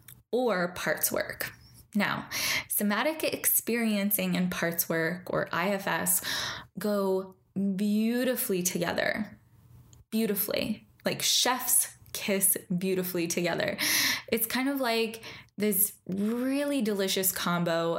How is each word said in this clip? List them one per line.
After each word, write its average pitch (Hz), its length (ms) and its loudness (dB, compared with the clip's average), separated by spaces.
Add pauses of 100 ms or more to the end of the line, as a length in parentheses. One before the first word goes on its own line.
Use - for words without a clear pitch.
(340)
or 185 420 2
parts - 380 0
work. - 400 -4 (420)
Now, 196 300 0 (420)
somatic 240 560 0
experiencing 208 1120 0
and 180 160 2
parts - 380 -2
work, 165 380 0
or - 260 -2
I 175 160 0
F 190 180 -2
S, 175 340 0 (560)
go 190 580 0 (420)
beautifully 220 840 2
together. - 760 0 (720)
Beautifully. 220 760 -2 (180)
Like 175 160 0
chef's - 720 2 (220)
kiss 196 420 2 (180)
beautifully 180 520 0
together. 170 500 0 (540)
It's 226 160 2
kind 262 220 0
of 277 100 -2
like 226 420 0 (360)
this 196 360 2 (140)
really 254 720 0
delicious 196 500 2
combo 170 680 0